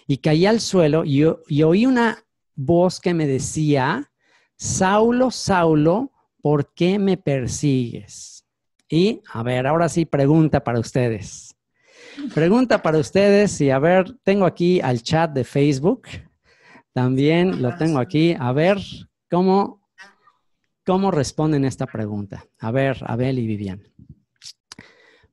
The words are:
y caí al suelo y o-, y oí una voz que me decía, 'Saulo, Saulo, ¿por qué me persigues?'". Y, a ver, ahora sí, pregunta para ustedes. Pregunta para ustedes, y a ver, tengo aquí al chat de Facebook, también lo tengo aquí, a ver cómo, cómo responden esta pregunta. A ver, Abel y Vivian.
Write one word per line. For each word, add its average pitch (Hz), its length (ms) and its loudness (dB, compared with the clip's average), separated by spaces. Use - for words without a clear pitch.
y 139 100 0
caí 160 280 2
al 220 160 2
suelo 165 420 2
y 147 220 2
o-, - 220 0
y 151 160 0
oí 185 220 4
una 233 400 0
voz 170 460 0
que 175 120 -2
me 156 140 0
decía, 147 840 -2
'Saulo, 226 720 0
Saulo, 170 840 0
¿por 147 320 0
qué 185 260 0
me 196 180 0
persigues?'". 127 1300 -4
Y, 180 340 0
a 113 100 -6
ver, 127 240 -2
ahora 165 220 0
sí, 165 160 -2
pregunta 147 580 2
para 120 160 -2
ustedes. 113 720 -6
Pregunta 208 480 2
para 160 160 2
ustedes, 202 640 2
y 139 120 2
a 135 80 2
ver, 180 440 2
tengo 196 220 2
aquí 175 340 2
al 127 220 -2
chat 160 300 0
de 135 120 -2
Facebook, 143 600 0
también 147 680 0
lo 123 140 -2
tengo 156 240 -2
aquí, 156 400 0
a 127 140 -4
ver 175 240 2
cómo, 190 520 0
cómo 190 260 0
responden 151 540 0
esta 127 220 -6
pregunta. 104 580 -10
A 113 120 -8
ver, 135 340 -2
Abel 127 340 -4
y 113 80 -4
Vivian. 101 360 -8